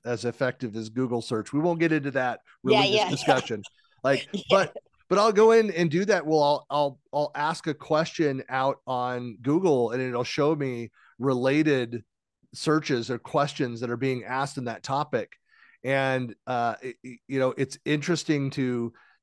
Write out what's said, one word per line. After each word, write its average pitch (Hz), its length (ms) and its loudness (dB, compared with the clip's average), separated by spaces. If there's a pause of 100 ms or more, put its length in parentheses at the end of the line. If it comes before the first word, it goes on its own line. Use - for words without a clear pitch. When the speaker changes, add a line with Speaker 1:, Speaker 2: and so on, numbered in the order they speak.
Speaker 1:
as 120 200 -4
effective 120 500 -4
as 110 140 -8
Google 120 340 -2
search. 110 280 -4
We 143 80 -2
won't 170 200 0
get 165 120 2
into 143 200 0
that 127 280 -2 (240)
Speaker 2:
Yeah, 131 140 6
Speaker 1:
religious 202 180 4
Speaker 2:
yeah, 214 100 2
yeah. 180 40 -2
Speaker 1:
discussion. 123 540 0 (400)
Like, 135 260 2
Speaker 2:
<laughs> - 40 -8
Yeah. 196 160 -6
Speaker 1:
but, 190 280 2 (320)
but 185 80 2
I'll 214 160 4
go 220 180 8
in 220 200 6
and 170 180 0
do 175 160 0
that. 185 200 2
Well, 156 160 4
I'll, 143 280 2
I'll, 143 300 0 (120)
I'll 147 240 -2
ask 151 300 -4
a 156 80 -2
question 151 720 0
out 135 380 0
on 123 560 -4
Google 139 500 2
and 127 100 -2
it'll 123 220 -2
show 151 320 0
me 127 360 -6 (260)
related 131 840 0 (500)
searches 147 560 0
or 107 80 -4
questions 139 640 -2
that 123 80 -4
are 120 80 -2
being 127 260 -2
asked 131 340 -6
in 127 80 -8
that 113 180 -8
topic. 135 500 -4 (500)
And, 131 520 -2 (100)
uh, 120 360 -2
it, 127 220 -12
it, 127 240 -16
you 135 120 -2
know, 131 180 2
it's 135 280 -4
interesting 147 680 0
to, 123 420 -2 (300)